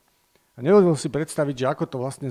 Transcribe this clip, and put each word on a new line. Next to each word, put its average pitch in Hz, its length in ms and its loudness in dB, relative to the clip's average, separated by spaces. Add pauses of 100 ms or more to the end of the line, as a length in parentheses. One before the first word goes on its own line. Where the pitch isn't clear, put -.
(580)
a - 80 -18
nevedel 180 320 6
si 160 100 -6
predstaviť, 143 480 -4
že 127 140 -2
ako - 160 -4
to - 160 -8
vlastne 135 300 -8